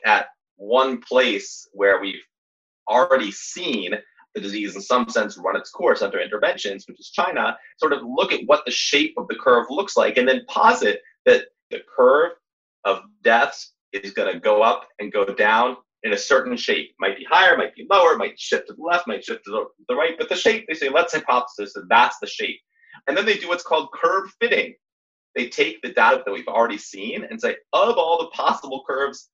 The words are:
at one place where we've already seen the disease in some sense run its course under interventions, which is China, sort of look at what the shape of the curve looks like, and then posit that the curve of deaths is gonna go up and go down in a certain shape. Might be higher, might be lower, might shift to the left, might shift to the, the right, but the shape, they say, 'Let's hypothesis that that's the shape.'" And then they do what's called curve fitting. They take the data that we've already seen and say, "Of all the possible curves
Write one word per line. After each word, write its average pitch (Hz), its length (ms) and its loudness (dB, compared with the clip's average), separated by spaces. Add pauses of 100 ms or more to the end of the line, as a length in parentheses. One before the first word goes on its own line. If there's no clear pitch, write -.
at 110 240 2 (280)
one 123 440 0
place 120 720 -2
where 98 280 2
we've 98 220 -10 (680)
already 127 440 2
seen 104 640 -6 (360)
the 107 60 -8
disease 101 360 -8
in 98 60 -14
some 123 260 0
sense 104 300 -4
run 92 180 -4
its - 140 -10
course - 320 0
under 98 180 -4
interventions, 101 640 -4
which - 140 -20
is - 100 -20
China, 120 460 -2 (220)
sort 151 140 0
of 135 100 -4
look 127 300 -2
at - 140 -4
what 147 180 4
the 120 60 -6
shape 147 460 0
of - 120 -8
the - 80 -6
curve 120 340 4
looks 175 260 -4
like, - 200 2
and 127 120 4
then 131 200 2
posit - 540 2 (240)
that - 200 6 (240)
the - 100 -10 (140)
curve 143 380 6 (520)
of 98 180 0 (200)
deaths 117 500 2 (200)
is 98 200 -10
gonna 95 260 -4
go 107 240 4
up 117 240 2 (120)
and 104 140 -12
go 101 120 0
down 101 520 0 (260)
in 110 100 -2
a 98 60 -2
certain 127 380 0
shape. 101 440 -4
Might 98 160 -2
be 135 80 -16
higher, 175 320 4
might - 180 -2
be 113 140 -20
lower, 175 280 6
might - 220 -6
shift - 300 -4
to 107 60 -16
the 151 80 -20
left, 175 240 -2
might 101 180 -8
shift - 200 -12
to 101 60 -16
the, 107 140 -4 (240)
the 127 60 -2
right, 127 240 -2
but 156 100 -6
the 180 80 -2
shape, - 320 0
they 156 60 -6
say, 143 140 -4
'Let's 160 260 0
hypothesis 123 600 -4
that 92 140 -16
that's - 300 4
the 104 80 -12
shape.'" - 340 -8 (460)
And 147 100 0
then 202 80 0
they 208 140 2
do 175 100 -12
what's 175 160 -4
called - 280 -2
curve 190 380 -2 (100)
fitting. - 340 -2 (600)
They 123 140 -6
take 123 340 -2
the 120 80 -8
data 120 340 4
that 101 80 -6
we've 101 160 -10
already 117 300 0
seen 113 460 -10
and 113 160 -14
say, - 160 -4 (160)
"Of 202 240 2
all 165 220 0
the - 120 -6
possible 131 560 -6
curves 135 480 -6